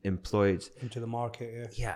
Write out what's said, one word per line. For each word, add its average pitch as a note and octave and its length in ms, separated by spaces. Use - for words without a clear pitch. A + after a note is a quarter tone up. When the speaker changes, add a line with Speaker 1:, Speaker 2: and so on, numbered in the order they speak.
Speaker 1:
employed. G2 640
Speaker 2:
Into A#2+ 180
the A#2 80
market, A#2 480
yeah. A#2+ 160
Speaker 1:
Yeah, A2 240